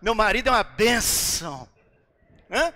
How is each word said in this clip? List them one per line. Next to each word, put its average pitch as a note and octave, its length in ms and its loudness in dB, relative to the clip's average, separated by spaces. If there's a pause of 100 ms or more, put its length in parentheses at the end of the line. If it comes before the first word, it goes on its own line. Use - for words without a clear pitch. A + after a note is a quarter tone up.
Meu A3 140 0
marido G#3+ 340 2
é C4 40 2
uma A#3 100 4
benção. E3+ 1040 -2 (800)
Hã? D#4 260 0